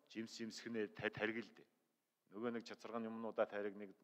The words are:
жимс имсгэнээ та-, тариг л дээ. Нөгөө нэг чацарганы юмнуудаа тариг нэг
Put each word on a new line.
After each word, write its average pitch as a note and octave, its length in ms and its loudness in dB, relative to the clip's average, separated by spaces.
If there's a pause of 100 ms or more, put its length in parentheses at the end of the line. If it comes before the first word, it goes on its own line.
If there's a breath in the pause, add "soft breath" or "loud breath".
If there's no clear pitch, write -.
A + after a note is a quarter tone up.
жимс A2+ 320 -6
имсгэнээ A2 560 0
та-, G#2+ 160 2
тариг A2 320 2
л G2+ 80 -8
дээ. - 160 -20 (640)
Нөгөө A2+ 240 0
нэг A2+ 120 -2
чацарганы A2+ 440 -2
юмнуудаа A2+ 360 4
тариг G#2 280 0
нэг G2+ 160 -8 (140)